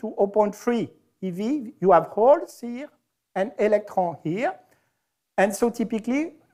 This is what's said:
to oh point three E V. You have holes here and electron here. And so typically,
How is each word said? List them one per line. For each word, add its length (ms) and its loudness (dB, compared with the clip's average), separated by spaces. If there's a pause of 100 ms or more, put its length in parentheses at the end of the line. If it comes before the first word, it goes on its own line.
to 180 -8
oh 80 4
point 280 0
three 360 -2 (320)
E 80 -4
V. 500 -6
You 120 4
have 140 6
holes 540 2
here 300 -12 (440)
and 240 -4
electron 680 0
here. 280 -2 (840)
And 180 2
so 160 0
typically, 640 -4 (200)